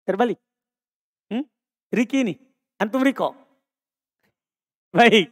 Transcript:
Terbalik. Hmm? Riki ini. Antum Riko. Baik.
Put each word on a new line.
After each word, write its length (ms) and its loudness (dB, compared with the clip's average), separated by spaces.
Terbalik. 400 -2
Hmm? 160 -6
Riki 320 -2
ini. 80 -6
Antum 240 -2
Riko. 260 -4
Baik. 400 4